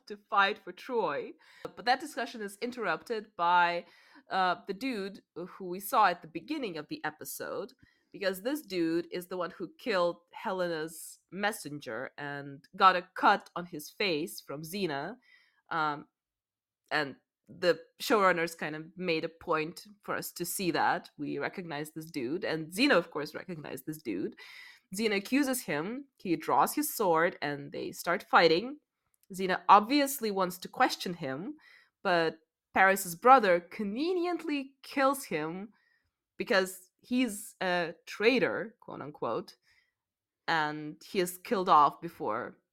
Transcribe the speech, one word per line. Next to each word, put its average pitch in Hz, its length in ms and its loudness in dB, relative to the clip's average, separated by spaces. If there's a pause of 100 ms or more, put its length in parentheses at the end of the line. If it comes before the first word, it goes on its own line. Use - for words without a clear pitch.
to 208 120 -14 (120)
fight 202 340 4
for 180 80 -12
Troy. 190 600 -2 (440)
But 190 100 -14
that 254 140 2
discussion 262 420 -8
is 202 200 -10
interrupted 220 640 -4 (100)
by, 175 500 2 (460)
uh, 185 240 2 (120)
the 202 60 -6
dude 202 460 -6 (160)
who 185 300 -12
we 180 160 -8
saw 220 260 4
at 175 140 0
the 165 80 -18
beginning 214 480 -8
of 151 100 -10
the - 160 -10
episode, 147 680 -8 (400)
because 190 280 -4
this 285 200 -4
dude 170 500 -2
is 175 160 -10
the 185 100 -8
one 175 200 -6
who 170 200 -12
killed 175 400 0 (140)
Helena's 170 840 -6 (140)
messenger 147 880 -6
and 143 460 -12 (140)
got 190 180 8
a 175 80 -2 (120)
cut 208 400 2
on 175 100 -6
his 151 240 -12
face 175 560 -2
from 147 180 -10
Xena. 165 520 -4 (560)
Um, 156 340 -2 (840)
and 139 260 -2 (340)
the 170 300 2 (220)
showrunners 175 560 4
kind 156 180 -6
of 156 80 -10 (120)
made 165 300 0
a 165 40 -8
point 160 580 -4 (160)
for 156 120 -4
us - 180 -6
to 175 120 -6
see 180 260 -2
that. 143 460 0
We 143 220 -6
recognize 156 520 -6
this 160 200 -12
dude, 139 340 -4
and 156 260 -4
Xena, 254 240 2
of 170 160 2
course, 151 240 -6
recognized - 520 -12
this 156 140 -8
dude. 117 340 -4 (600)
Xena 214 220 0
accuses 254 460 0
him, 190 420 -4 (120)
he 175 180 -2
draws 151 380 2
his 294 220 -4
sword, 175 480 2
and 143 280 -6
they - 200 -8
start 175 380 -4
fighting. 208 480 4 (560)
Xena 185 260 -2 (100)
obviously 226 640 6
wants 185 280 -2
to - 80 -14
question - 460 0
him, 165 420 -6 (480)
but 165 340 2 (360)
Paris's 190 420 4
brother 214 440 8
conveniently 294 1120 -4 (120)
kills 269 420 0
him 170 440 -6 (680)
because 190 380 0 (260)
he's 247 600 -4
a 175 320 0 (140)
traitor, 208 720 2
quote - 220 -14
unquote, 139 540 -6 (920)
and 151 480 -2 (120)
he 202 120 -2
is 180 240 -2
killed 190 260 -2
off 151 320 6
before 120 560 -6 (160)